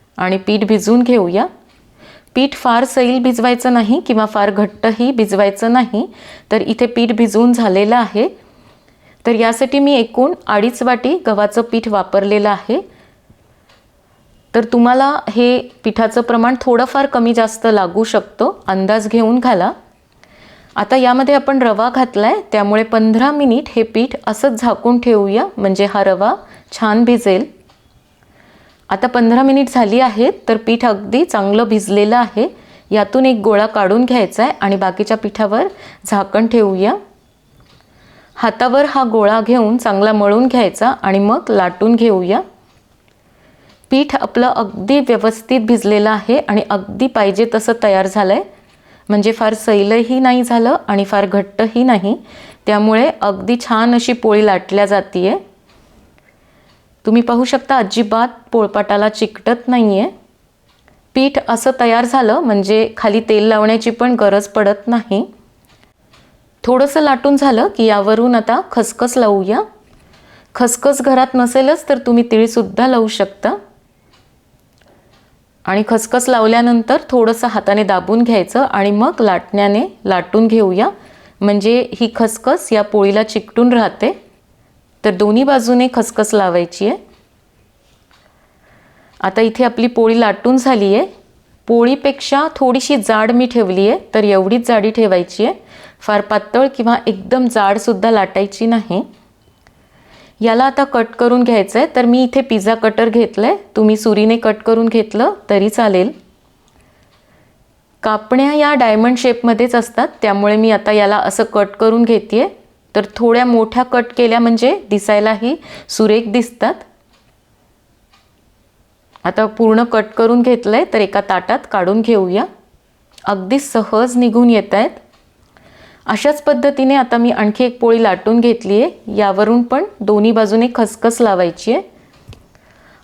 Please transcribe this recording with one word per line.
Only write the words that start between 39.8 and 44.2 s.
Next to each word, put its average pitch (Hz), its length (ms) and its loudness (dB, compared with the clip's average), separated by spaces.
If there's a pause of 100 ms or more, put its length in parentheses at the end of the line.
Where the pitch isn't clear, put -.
मळून 214 340 2
घ्यायचा 233 540 0
आणि 196 180 0
मग 220 300 0
लाटून 196 460 0
घेऊया. 214 460 0 (1500)
पीठ 285 240 0
आपलं 247 320 -2